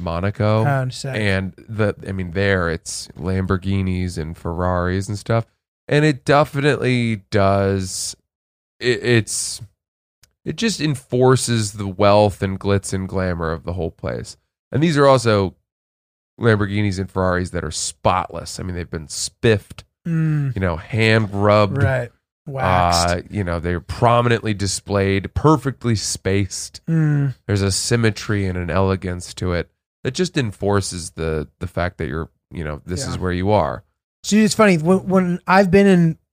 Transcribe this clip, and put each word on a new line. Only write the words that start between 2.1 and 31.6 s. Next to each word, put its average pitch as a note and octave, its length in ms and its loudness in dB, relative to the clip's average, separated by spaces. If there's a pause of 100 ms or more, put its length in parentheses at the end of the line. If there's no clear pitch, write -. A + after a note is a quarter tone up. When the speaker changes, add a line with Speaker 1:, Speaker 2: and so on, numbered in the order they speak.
Speaker 1:
mean, F#2 200 -6
there F#2+ 400 0
it's - 360 -8 (120)
Lamborghinis F#2 1000 -2
and D#2+ 180 -8
Ferraris F2+ 720 -2
and G#2 120 -6
stuff. A#2 260 -2 (420)
And D3 180 2
it C#3+ 200 0
definitely C3 920 0 (120)
does, G2 840 0 (640)
it, A#2 240 0
it's, - 580 0 (840)
it D#3 120 -6
just A3+ 260 -2
enforces B2+ 920 2
the G#2 140 -8
wealth G2+ 540 4
and F#2+ 180 -2
glitz G2 340 -2
and F#2+ 140 -4
glamour F2+ 440 -4
of D2+ 120 -8
the E2+ 100 -6
whole E2 180 -6
place. - 460 -10 (340)
And C3 100 0
these D#3+ 160 2
are C#3+ 100 6
also A2 480 4 (840)
Lamborghinis G#2 600 2
and F#2+ 120 -6
Ferraris F2+ 400 0
that E2+ 120 -6
are D#2 80 -8
spotless. - 880 -4
I F2 40 -8
mean, F2+ 120 -6
they've F2 140 -8
been D#2 180 -10
spiffed, - 760 -2 (240)
Speaker 2:
Mm. D#3 480 0
Speaker 1:
you F#2+ 60 -6
know, F2 160 0
hand A2 560 2
rubbed, G#2 500 4
Speaker 2:
Right. C3 260 0 (400)
Waxed. F2+ 600 2
Speaker 1:
Uh, F2 200 -2
you G#2 140 -4
know, E2+ 160 -4
they're F2 200 -2
prominently A#2 760 2
displayed, G2 800 -2
perfectly C3+ 600 2
spaced. - 920 -4
Speaker 2:
Mm. D3 480 0 (120)
Speaker 1:
There's G2+ 140 0
a G2 100 0
symmetry G#2+ 760 0
and F2+ 120 -4
an F2 120 -6
elegance F2+ 640 -2
to F2+ 180 -4
it E2+ 160 -4 (340)
that C3 100 -4
just F3+ 240 -4
enforces G2 760 -2
the, D#2+ 360 -4 (120)
the F2 80 -8